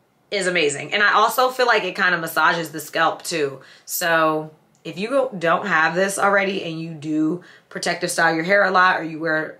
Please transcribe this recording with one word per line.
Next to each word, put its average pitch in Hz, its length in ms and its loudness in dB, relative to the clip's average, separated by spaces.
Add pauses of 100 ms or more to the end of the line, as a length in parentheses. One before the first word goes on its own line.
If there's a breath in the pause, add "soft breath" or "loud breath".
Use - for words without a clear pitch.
(320)
is 190 160 -2
amazing. 147 460 -2
And 208 80 2
I 202 120 4
also 226 380 4
feel 247 160 0
like 214 160 2
it 180 120 -6
kind 180 180 2
of 170 60 0
massages 165 520 0
the 156 100 -8
scalp 160 420 -2
too. 139 380 -4 (240 loud breath)
So 156 640 0 (320)
if 160 160 -10
you 208 80 -4
go, 262 300 0
don't 170 300 0
have 165 280 2
this 196 240 0
already 196 460 0
and 160 160 -8
you 165 120 -10
do 156 500 -2 (260 loud breath)
protective 175 420 -4
style 165 240 2
your 160 80 -2
hair 196 220 4
a 185 60 0
lot, 185 280 4
or 165 40 -6
you 160 160 -8
wear, 156 400 -4